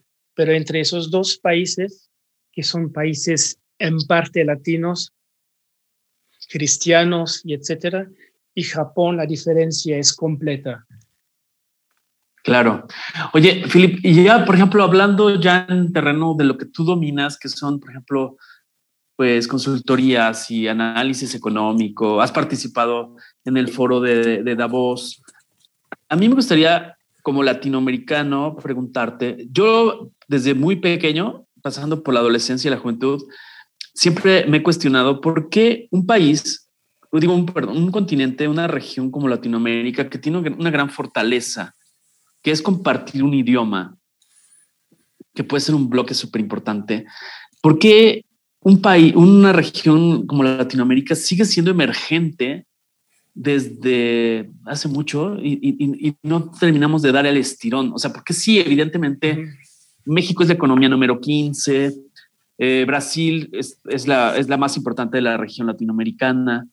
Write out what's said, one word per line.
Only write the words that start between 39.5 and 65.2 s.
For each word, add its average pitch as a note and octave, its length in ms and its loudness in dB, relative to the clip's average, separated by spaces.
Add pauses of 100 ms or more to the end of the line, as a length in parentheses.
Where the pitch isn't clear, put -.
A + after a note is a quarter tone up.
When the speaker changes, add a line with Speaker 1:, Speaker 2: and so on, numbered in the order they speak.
Speaker 2:
que - 100 -12
tiene D#3 200 -4
una E3 300 -4
gran C#3+ 220 -2
fortaleza, A#2+ 840 -6 (720)
que D3+ 80 -2
es D#3 100 -2
compartir C#3 600 -2
un C#3+ 100 0
idioma, A#2 640 -2 (1400)
que C3 100 -6
puede C#3 180 -4
ser D#3 120 -2
un C#3 160 0
bloque B2 240 -2
superimportante, G#2+ 920 -6 (560)
¿por D#3 180 4
qué G#3+ 460 6 (340)
un G3 220 6
país, F3+ 340 6
una G3 380 8
región D#3+ 720 2
como C#3+ 160 0
Latinoamérica C3 720 0
sigue F#3 300 0
siendo F3+ 260 2
emergente D#3 920 -2 (680)
desde A#2+ 1160 0 (160)
hace D3 220 -8
mucho D3 540 -4
y, C#3+ 120 -2
y, C#3 300 -2
y, C#3 260 -2
y D3 140 -6
no D#3+ 280 -2
terminamos D#3 500 2
de C#3 100 2
dar C#3 140 2
el C#3+ 120 2
estirón? B2+ 560 -4
O - 60 -10
sea, C#3+ 140 -6
porque - 200 -6
sí, G#3+ 260 2
evidentemente, D#3 760 0
Speaker 1:
Ujú. D#3 80 -6 (720)
Speaker 2:
México F3 300 0
es E3 60 2
la F3 60 4
economía C3 340 4
número B2+ 300 2
quince, C#3+ 720 -2 (640)
eh, C3 300 0
Brasil D#3 640 -2
es, B2 260 -10 (100)
es B2+ 180 -6
la, B2+ 300 2
es C3 100 -2
la C#3 100 -2
más C#3 200 -2
importante A#2+ 400 -6
de B2 40 -2